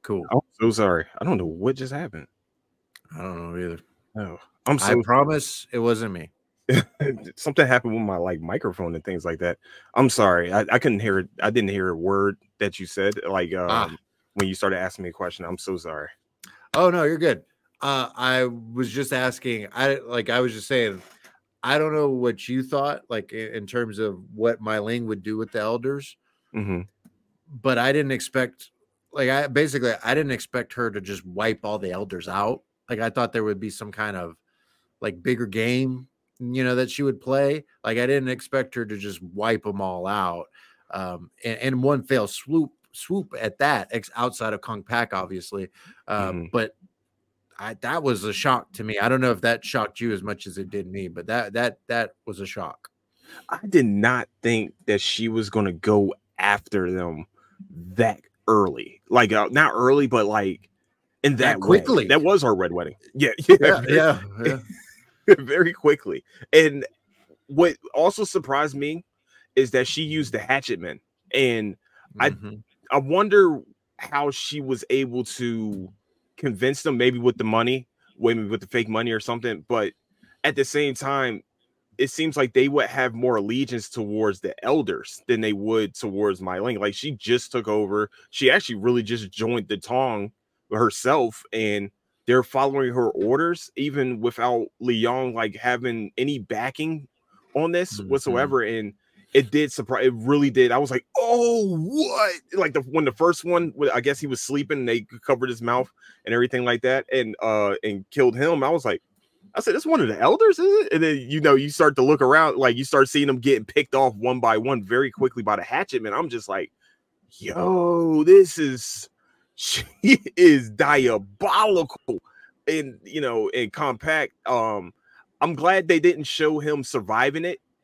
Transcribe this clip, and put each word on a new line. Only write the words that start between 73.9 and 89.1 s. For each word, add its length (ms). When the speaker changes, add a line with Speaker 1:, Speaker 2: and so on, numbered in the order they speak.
Speaker 2:
how 340
she 300
was 280
able 340
to 640
convince 460
them, 140
maybe 220
with 180
the 80
money, 420
maybe 240
with 180
the 60
fake 220
money 220
or 80
something. 500
But 240
at 120
the 100
same 300
time, 480
it 120
seems 260
like 180
they 140
would 200
have 260
more 220
allegiance 540
towards 500
the 160
elders 600
than 140
they 120
would 400
towards 480
Mai 180
Ling. 200
Like, 160
she 160
just 400
took 160
over. 420
She 180
actually 260
really 280
just 260